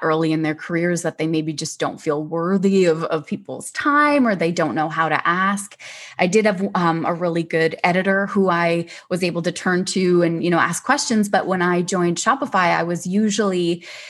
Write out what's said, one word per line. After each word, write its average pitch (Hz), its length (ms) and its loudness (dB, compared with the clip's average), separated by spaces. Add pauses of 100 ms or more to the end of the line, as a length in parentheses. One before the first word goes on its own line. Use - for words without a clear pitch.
early 160 280 2
in 156 120 0
their 156 100 -2
careers, 170 480 -2
that 160 160 -4
they 160 80 -4
maybe 160 260 -2
just 151 280 -8
don't 147 200 -4
feel 156 240 -2
worthy 185 640 2
of, 165 200 2
of 156 200 -4
people's - 460 -10
time, 294 560 2
or 208 80 2
they 165 160 0
don't 165 240 0
know 156 140 -2
how 160 200 0
to 151 180 0
ask. 190 480 -2 (440)
I 180 80 2
did 208 180 4
have, 196 300 0
um, 165 300 0
a 170 100 -2
really 170 260 -2
good 160 420 0
editor 190 440 2
who 196 220 0
I 170 380 0 (220)
was 180 140 -2
able 170 180 -2
to 170 100 -2
turn 180 340 0
to 180 360 2
and, 165 220 0
you 175 80 2
know, 170 80 2
ask 170 260 -2
questions. 226 420 0
But 202 200 2
when 180 160 0
I 180 180 2
joined 175 360 0
Shopify, 190 600 0
I 165 60 0
was 175 240 -4
usually 190 760 0 (260)